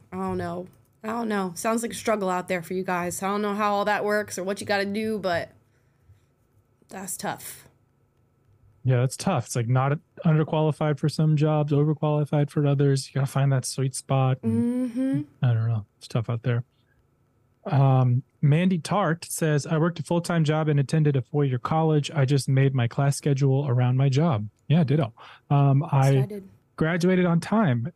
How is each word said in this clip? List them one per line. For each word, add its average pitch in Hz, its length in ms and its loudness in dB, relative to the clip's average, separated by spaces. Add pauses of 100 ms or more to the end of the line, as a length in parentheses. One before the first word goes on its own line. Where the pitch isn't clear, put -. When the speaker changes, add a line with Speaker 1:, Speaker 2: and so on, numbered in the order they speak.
(120)
Speaker 1:
I 185 60 -12
don't 190 220 -6
know. 175 280 -8 (360)
I 214 60 -8
don't 226 200 -6
know. 196 260 -2
Sounds 226 280 -2
like 226 80 -8
a 190 40 -12
struggle 214 360 -2
out 180 160 -4
there 180 160 -4
for 175 100 -10
you 185 100 -4
guys. 175 380 -4
I 190 60 -4
don't 208 160 -2
know 208 100 -2
how 208 220 0
all 202 100 -2
that 202 180 0
works 208 360 -4
or 180 40 -6
what 196 180 -6
you - 40 -10
gotta 202 200 0
do, 214 340 -4
but 170 320 -4 (1400)
that's 190 280 -12
tough. - 480 -10 (1160)
Speaker 2:
Yeah, 127 180 2
that's 131 160 -2
tough. 160 300 -2
It's, - 100 -12
like, 117 100 -2
not 131 320 0 (240)
underqualified 156 760 0
for 156 120 -2
some 156 260 2
jobs, 151 380 0
overqualified 151 760 0
for 147 160 -2
others. 139 440 2
You - 60 -20
gotta 135 140 0
find 139 220 0
that 131 140 0
sweet 131 300 -4
spot. 135 480 0
And 240 480 0
Speaker 1:
Mm-hmm. 262 300 -2 (240)
Speaker 2:
I 120 80 2
don't 113 140 -2
know. 113 180 -4 (120)
It's - 100 -20
tough 113 220 -4
out 117 140 -6
there. 120 200 -2 (1040)
Um, 131 580 2 (180)
Mandy 170 360 2
Tart 165 520 -2
says, 151 360 0
"I 165 120 0
worked 170 220 0
a 151 40 -8
full-time 170 420 0
job 156 240 2
and 147 100 2
attended 147 380 2
a 127 40 2
four-year 139 380 -2
college. 160 520 2
I 147 120 2
just 135 240 2
made 135 260 4
my 120 140 2
class 139 300 0
schedule 139 500 2
around 123 300 2
my 139 100 4
job." 131 400 2 (220)
Yeah, 160 160 6
ditto. 131 260 0 (380)
Um, 139 300 4
Speaker 1:
That's - 140 -2
Speaker 2:
I 135 200 4
Speaker 1:
what 131 100 4
I - 40 0
did. 101 200 -14 (300)
Speaker 2:
graduated 180 480 2
on 170 160 2
time 156 540 0